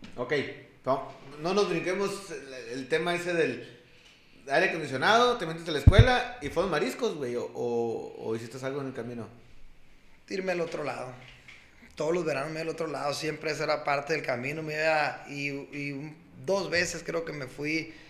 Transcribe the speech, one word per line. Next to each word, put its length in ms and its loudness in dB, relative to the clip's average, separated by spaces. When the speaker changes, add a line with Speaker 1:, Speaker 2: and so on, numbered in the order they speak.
Speaker 1:
Ok, 160 -2
no, 280 0
no 140 -2
nos 160 4
brinquemos 420 0
el, 240 -12
el 100 -8
tema 260 2
ese 180 -2
del 460 0
aire 220 6
acondicionado, 680 4
te 80 -4
metiste 240 -6
a 60 0
la 40 0
escuela 640 8
y 80 -4
fueron 220 2
mariscos, 440 0
güey, 220 -4
o, 80 -2
o, 760 -2
o 160 -2
hiciste 300 -8
algo 160 -4
en 60 -6
el 60 -8
camino. 360 -8
Speaker 2:
Irme 240 -2
al 80 0
otro 240 -4
lado. 300 -6
Todos 180 0
los 120 0
veranos 240 -2
me 60 -6
iba 80 -4
al 60 -2
otro 180 -4
lado, 260 -2
siempre 380 -2
esa 120 -2
era 220 2
parte 260 2
del 120 2
camino. 380 -2
Me 120 -4
iba 560 2
y, 180 -4
y 220 -4
un, 240 -10
dos 240 2
veces 360 0
creo 180 -2
que 80 -8
me 160 -6
fui 460 -4